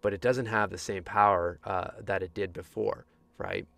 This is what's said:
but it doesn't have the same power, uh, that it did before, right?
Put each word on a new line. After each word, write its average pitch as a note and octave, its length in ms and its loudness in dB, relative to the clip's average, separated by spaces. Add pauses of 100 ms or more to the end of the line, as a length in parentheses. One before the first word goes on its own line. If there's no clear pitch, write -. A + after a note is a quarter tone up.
but G#2 140 0
it G2 80 -8
doesn't B2+ 240 2
have G#2+ 240 2
the F2+ 80 -10
same G2 240 -6
power, F2 600 4
uh, F#2 240 -2 (120)
that G2+ 220 -2
it F2+ 100 -8
did G2 220 -4
before, - 500 -4 (340)
right? F#2+ 280 -4 (100)